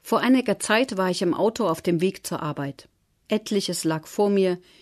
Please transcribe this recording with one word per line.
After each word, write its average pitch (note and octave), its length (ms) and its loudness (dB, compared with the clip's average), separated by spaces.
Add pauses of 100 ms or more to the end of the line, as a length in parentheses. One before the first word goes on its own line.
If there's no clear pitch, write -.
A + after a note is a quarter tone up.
Vor - 180 0
einiger B3 400 2
Zeit A3+ 380 0
war F#3 120 0
ich F3+ 120 -2
im F3 120 2
Auto G#3+ 340 0
auf D#3+ 140 -2
dem E3+ 200 0
Weg F#3+ 240 -2
zur - 160 -6
Arbeit. C#3+ 480 -8 (380)
Etliches G#3 560 -2
lag D#3+ 240 -2
vor G#3 220 0
mir, F#3 280 2 (240)